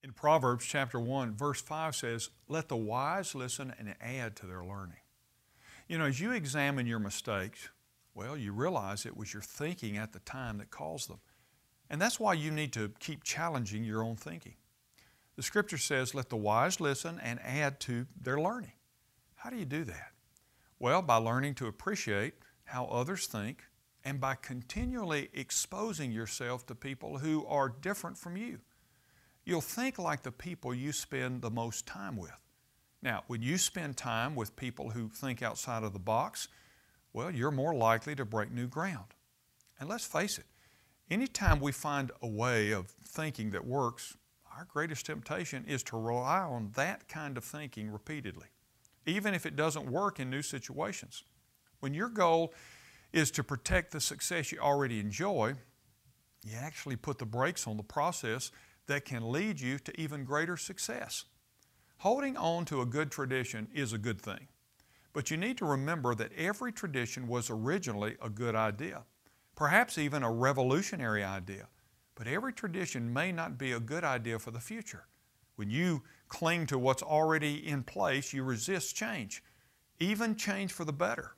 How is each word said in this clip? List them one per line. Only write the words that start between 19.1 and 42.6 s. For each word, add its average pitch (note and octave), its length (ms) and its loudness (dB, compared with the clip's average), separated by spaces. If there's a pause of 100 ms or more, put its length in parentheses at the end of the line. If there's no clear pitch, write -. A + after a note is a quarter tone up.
How A#3+ 140 -10
do B3 60 -6
you G#3 80 -2
do D3 200 -2
that? E2 280 -10 (680)
Well, C#3+ 240 6
by B2+ 140 6
learning B2 400 2
to B2+ 100 -4
appreciate A2+ 680 0 (300)
how B2+ 220 -4
others C3+ 400 0
think A2 380 -6 (400)
and C3+ 160 -2
by C3+ 140 0
continually E3+ 1000 -2
exposing D#3 800 -2
yourself A#2+ 540 -2
to C3 80 -10
people C#3 440 -6
who D#3 280 2
are C#3 220 4
different D3+ 480 -4
from F3 200 -10
you. A3+ 240 -8 (840)
You'll E3+ 160 2
think B3+ 380 -2
like D#3+ 240 0
the B2+ 100 -6
people D#3+ 420 -6
you C3 180 -2
spend B2+ 500 -2
the A#2 80 -2
most A#2 360 -2
time G2 300 -8
with. E2+ 220 -10 (640)
Now, A#2+ 240 -2
when A#2 160 -4
you D3 160 2
spend D#3 380 -2
time A#2+ 380 -2
with A2+ 220 -4
people A#2+ 340 -6
who A2+ 180 -4
think B2+ 340 -6
outside A2+ 400 -2
of G#2 100 -2
the G2 60 -6
box, A2+ 500 0 (640)
well, B2+ 180 -4
you're C#3 200 2
more D3 240 2
likely A2+ 400 6
to C3+ 100 -2
break G#2+ 260 0
new A#2+ 180 -2
ground. D3 460 -4 (640)
And C#3 100 -8
let's A3 180 -4
face F#3 320 0
it, - 80 -14 (640)
anytime G3 500 4
we C#3 120 2
find C#3 400 0 (100)
a A#2+ 60 -2
way G#2+ 440 4